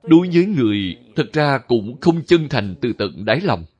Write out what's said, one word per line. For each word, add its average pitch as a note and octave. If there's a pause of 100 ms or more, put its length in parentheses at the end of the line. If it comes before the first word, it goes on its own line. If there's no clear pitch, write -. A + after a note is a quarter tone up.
Đối F3
với F3
người, G#2 (200)
thật -
ra D3
cũng A#2
không E3+
chân E3
thành G#2
từ A#2+
tận F2+
đáy A2
lòng. A2 (160)